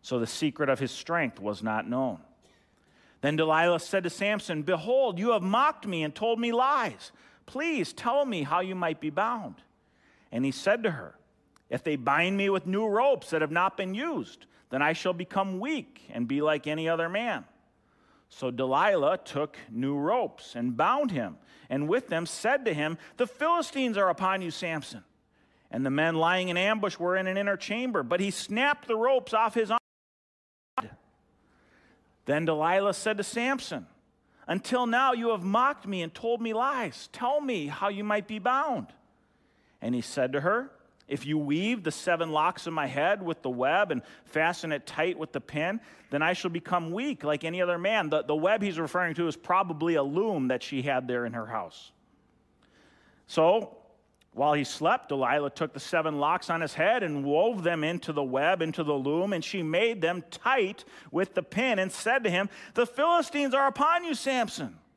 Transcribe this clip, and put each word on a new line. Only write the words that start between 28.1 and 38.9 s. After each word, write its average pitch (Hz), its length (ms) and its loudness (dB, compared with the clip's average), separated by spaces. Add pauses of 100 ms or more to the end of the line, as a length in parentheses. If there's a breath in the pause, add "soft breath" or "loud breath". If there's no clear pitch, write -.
he 196 100 0
snapped 269 580 -2
the 226 100 0
ropes 254 360 2
off 220 200 4
his 220 180 0
arm. 233 80 2 (2500 soft breath)
Then 151 180 2
Delilah 175 500 2
said 214 240 -2
to 202 60 -4
Samson, 233 640 -4 (600 soft breath)
"Until 240 380 0
now 247 280 2
you 233 160 0
have 202 140 0
mocked 240 440 2
me 190 140 -4
and 160 120 -6
told 233 280 -2
me 226 120 -2
lies. 240 600 -2
Tell 262 260 0
me 233 280 -2
how 156 200 -4
you 202 160 -4
might 208 240 0
be 214 120 -8
bound." 254 540 0 (880 soft breath)